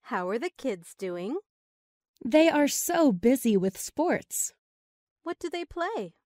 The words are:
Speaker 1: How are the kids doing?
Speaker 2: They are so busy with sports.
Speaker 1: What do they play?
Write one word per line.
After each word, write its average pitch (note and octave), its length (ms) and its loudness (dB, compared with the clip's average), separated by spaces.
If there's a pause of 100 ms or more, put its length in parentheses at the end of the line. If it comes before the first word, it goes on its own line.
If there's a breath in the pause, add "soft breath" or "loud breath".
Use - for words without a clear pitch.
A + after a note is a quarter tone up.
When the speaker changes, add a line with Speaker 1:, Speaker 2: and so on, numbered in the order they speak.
Speaker 1:
How F#3 260 -6
are G#3+ 100 -4
the E4+ 180 -6
kids G3 420 -8
doing? F#3 380 -6 (880)
Speaker 2:
They D#4 240 6
are D4 200 2
so E4 420 2
busy A3+ 460 2
with F#3 200 0
sports. - 760 -4 (720)
Speaker 1:
What E4+ 140 -8
do F4 100 -8
they F4 160 -6
play? E4+ 500 -6 (120)